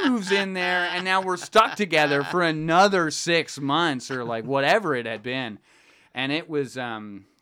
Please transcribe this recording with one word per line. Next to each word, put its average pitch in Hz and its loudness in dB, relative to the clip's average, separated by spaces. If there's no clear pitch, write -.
moves 202 -2
in 196 0
there, 180 0
and 180 -4
now 185 2
we're 185 -2
stuck 220 2
together 151 2
for 175 0
another 165 4
six 160 -2
months 139 -2
or, 127 -6
like, 117 -6
whatever 143 2
it 120 -2
had 113 -8
been. 123 -6
And 135 -4
it 156 -4
was, 139 -4
um, 107 -10